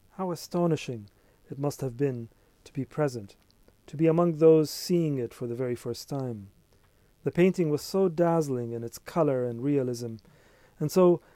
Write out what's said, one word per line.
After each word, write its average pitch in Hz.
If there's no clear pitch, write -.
How 190
astonishing 151
it 131
must 139
have 127
been 123
to -
be 131
present, 127
to -
be 160
among 165
those 160
seeing 165
it 117
for 123
the 117
very 123
first -
time. 123
The 143
painting 180
was 147
so 190
dazzling 156
in 117
its 117
color 139
and 120
realism, 123
and 151
so 175